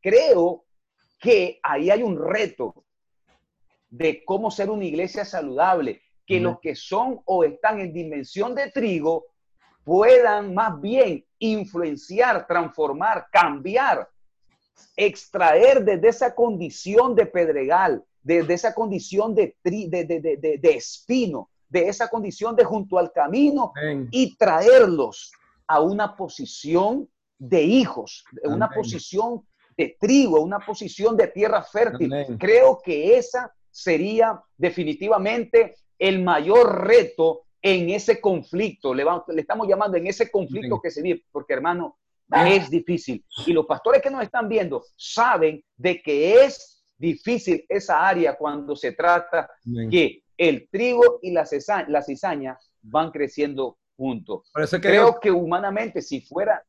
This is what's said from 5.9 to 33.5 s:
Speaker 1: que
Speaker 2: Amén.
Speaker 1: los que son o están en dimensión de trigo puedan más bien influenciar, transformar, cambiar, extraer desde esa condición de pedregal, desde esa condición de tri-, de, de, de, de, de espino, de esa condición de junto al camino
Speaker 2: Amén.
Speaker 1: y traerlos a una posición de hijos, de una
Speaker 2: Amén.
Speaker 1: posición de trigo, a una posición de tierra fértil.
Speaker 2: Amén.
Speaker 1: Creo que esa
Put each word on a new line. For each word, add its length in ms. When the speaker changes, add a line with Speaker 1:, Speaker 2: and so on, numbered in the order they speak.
Speaker 1:
que 120
Speaker 2:
Amén. 80
Speaker 1:
los 160
que 160
son 500
o 180
están 360
en 120
dimensión 600
de 160
trigo 560
puedan 680
más 260
bien 460
influenciar, 1040
transformar, 880
cambiar, 760
extraer 880
desde 240
esa 260
condición 800
de 120
pedregal, 800
desde 320
esa 200
condición 600
de 280
tri-, 260
de, 160
de, 160
de, 160
de, 220
de 160
espino, 760
de 200
esa 200
condición 480
de 80
junto 340
al 140
camino 640
Speaker 2:
Amén. 340
Speaker 1:
y 260
traerlos 960
a 140
una 360
posición 920
de 240
hijos, 680
de 160
una 180
Speaker 2:
Amén. 160
Speaker 1:
posición 640
de 220
trigo, 380
a 40
una 200
posición 560
de 120
tierra 340
fértil. 500
Speaker 2:
Amén. 260
Speaker 1:
Creo 440
que 340
esa 380